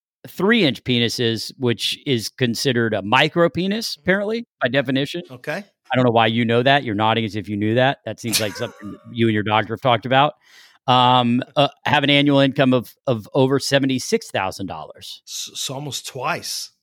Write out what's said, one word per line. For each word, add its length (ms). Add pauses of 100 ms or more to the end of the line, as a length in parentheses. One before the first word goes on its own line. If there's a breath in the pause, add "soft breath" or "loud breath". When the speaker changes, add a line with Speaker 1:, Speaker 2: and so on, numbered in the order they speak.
(260)
Speaker 1:
three-inch 600
penises, 760
which 480
is 220
considered 640
a 100
micro 460
penis, 480
apparently, 480 (160)
by 80
definition. 600
Speaker 2:
Okay. 360 (260)
Speaker 1:
I 60
don't 80
know 60
why 160
you 180
know 180
that. 220
You're 100
nodding 300
as 100
if 140
you 80
knew 180
that. 300
That 160
seems 180
like 160
something 500
Speaker 2:
<laughs> 60
Speaker 1:
you 160
and 60
your 100
doctor 300
have 80
talked 260
about. 260 (540 soft breath)
Um, 560 (140)
uh, 100 (180)
have 200
an 40
annual 300
income 340
of, 220 (100)
of 300
over 240
seventy-six 720
thousand 360
dollars. 600
Speaker 2:
S-, 260
so 220
almost 320
twice. 640 (120)